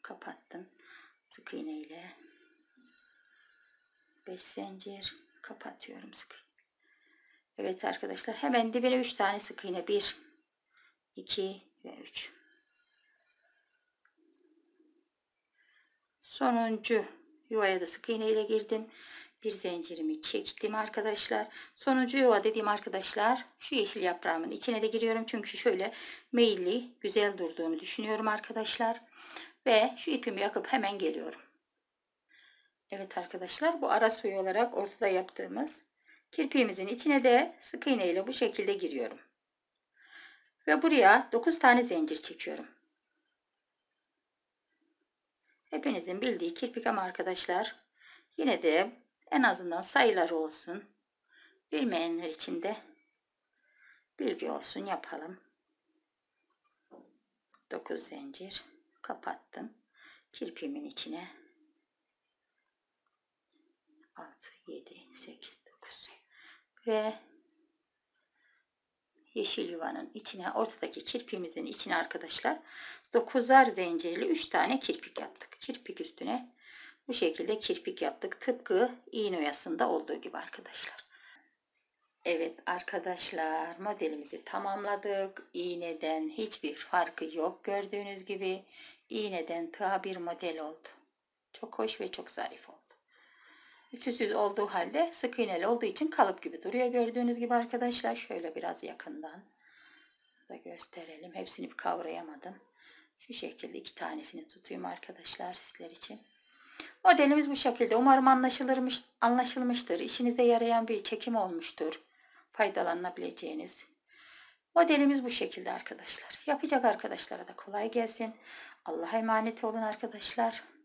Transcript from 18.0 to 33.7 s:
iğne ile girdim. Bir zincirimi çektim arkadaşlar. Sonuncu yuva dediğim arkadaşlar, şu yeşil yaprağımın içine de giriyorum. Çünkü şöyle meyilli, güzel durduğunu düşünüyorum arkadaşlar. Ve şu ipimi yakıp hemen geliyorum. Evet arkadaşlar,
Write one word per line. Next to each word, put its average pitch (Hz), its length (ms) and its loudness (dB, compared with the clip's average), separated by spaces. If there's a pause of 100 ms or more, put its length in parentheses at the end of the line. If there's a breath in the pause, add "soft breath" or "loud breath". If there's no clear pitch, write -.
iğne 220 200 0
ile 214 140 4
girdim. 220 440 0 (560 loud breath)
Bir 214 80 0
zincirimi 170 720 -4
çektim 214 520 -2
arkadaşlar. 214 760 -2 (280 loud breath)
Sonuncu 262 420 2
yuva 220 260 8
dediğim 220 240 2
arkadaşlar, 208 760 2 (140)
şu - 160 -6
yeşil 208 280 2
yaprağımın 165 480 0
içine 220 320 0
de 220 40 2
giriyorum. 226 400 2
Çünkü - 300 -6
şöyle 202 380 2 (380 loud breath)
meyilli, 220 580 4 (100)
güzel 202 380 2
durduğunu 165 420 -2
düşünüyorum 214 480 -2
arkadaşlar. 226 720 -2 (680 loud breath)
Ve 233 300 8
şu - 140 -6
ipimi 233 300 -2
yakıp 202 260 0
hemen 202 320 0
geliyorum. 160 420 -4 (1500 soft breath)
Evet 196 280 -8
arkadaşlar, 190 640 -2